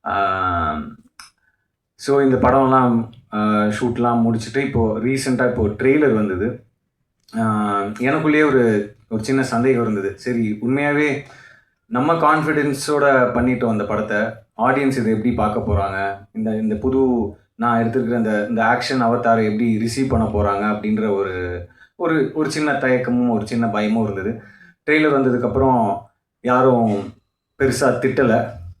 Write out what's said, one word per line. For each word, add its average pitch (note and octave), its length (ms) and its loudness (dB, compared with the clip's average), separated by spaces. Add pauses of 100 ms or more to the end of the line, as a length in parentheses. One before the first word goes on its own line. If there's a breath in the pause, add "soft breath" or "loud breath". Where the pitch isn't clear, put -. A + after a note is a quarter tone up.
ஆ, F#2 760 -2 (1120)
so, C#3 280 2
இந்த C3 140 4
படம்லாம், B2+ 720 4 (240)
ஆ, G#2+ 300 0
ஷூட்லாம் A#2+ 600 0
முடிச்சுட்டு A2+ 340 -2
இப்போ A2+ 400 0
ரீசென்ட்டா B2+ 500 0
இப்போ A2 200 0
ட்ரெய்லர் C3+ 460 2
வந்தது. G#2 500 -2 (760)
ஆ, G#3+ 420 0
எனக்குள்ளேயே D3+ 680 0
ஒரு, A2+ 500 2 (120)
ஒரு A2 160 -4
சின்ன C3+ 180 0
சந்தேகம் A#2+ 400 2
இருந்தது. G2+ 360 -4
சரி, A2+ 420 -2
உண்மையாவே C#3+ 600 0 (640 loud breath)
நம்ம C#3 260 0
கான்ஃபிடென்ஸோட D3 1200 2
பண்ணிட்டோம் B2 340 0
அந்த G#2+ 160 -2
படத்தை, G#2+ 340 -4 (380)
ஆடியன்ஸ் C3 420 0
இதை A2 140 0
எப்படி A2+ 220 0
பார்க்க G#2+ 380 -2
போறாங்க, G2 540 -4 (100)
இந்த, A2 140 -4
இந்த A2 240 -2
புது B2+ 600 0 (200 loud breath)
நான் A#2 300 0
எடுத்திருக்கிற A#2 320 -2
இந்த, G#2+ 320 0
இந்த A2+ 140 -2
ஆக்ஷன் B2 400 0
அவதாரை A2+ 420 2
எப்படி A2 340 0
ரிசீவ் B2 300 -2
பண்ண A2+ 180 0
போறாங்க G2+ 480 0
அப்படின்ற G#2+ 400 -2
ஒரு, F2+ 520 -4 (300 soft breath)
ஒரு, D#3+ 380 0
ஒரு D3+ 160 -2
சின்ன D3+ 220 -2
தயக்கமும் B2 560 0
ஒரு G#2+ 180 0
சின்ன A#2 200 -2
பயமும் G#2+ 360 0
இருந்தது. G2 400 -4 (480 loud breath)
ட்ரெய்லர் D#3 220 4
வந்ததுக்கப்புறம் B2 840 2 (440)
யாரும் A#2+ 720 2 (440)
பெருசா C3 220 0
திட்டல. A#2+ 680 2 (340)